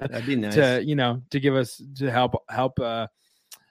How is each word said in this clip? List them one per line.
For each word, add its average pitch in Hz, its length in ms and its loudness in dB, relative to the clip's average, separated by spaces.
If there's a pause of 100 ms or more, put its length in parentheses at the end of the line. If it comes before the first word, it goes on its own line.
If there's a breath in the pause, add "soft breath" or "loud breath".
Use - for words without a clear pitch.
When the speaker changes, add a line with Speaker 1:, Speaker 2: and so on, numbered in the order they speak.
(100)
Speaker 1:
that'd 117 160 -6
be 135 100 0
nice. 104 180 0
Speaker 2:
to, 127 300 4
you 147 100 -2
know, 123 360 0
to 143 100 -2
give 135 140 4
us, 131 260 -2 (160)
to 135 140 -2
help, 120 400 0
help, 131 300 -2
uh, 113 260 -4 (640 soft breath)